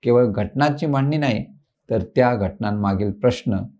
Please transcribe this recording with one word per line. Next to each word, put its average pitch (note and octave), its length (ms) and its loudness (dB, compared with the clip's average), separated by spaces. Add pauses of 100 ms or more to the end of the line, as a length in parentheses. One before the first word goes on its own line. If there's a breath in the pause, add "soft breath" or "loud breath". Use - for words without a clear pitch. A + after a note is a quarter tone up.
केवळ A#2+ 220 4
घटनांची C3+ 600 -2
मांडणी C#3+ 320 0
नाही, B2+ 280 -2 (440)
तर A2 120 0
त्या B2 340 2
घटनांमागील G2+ 760 -2
प्रश्न, A#2 460 -2 (220)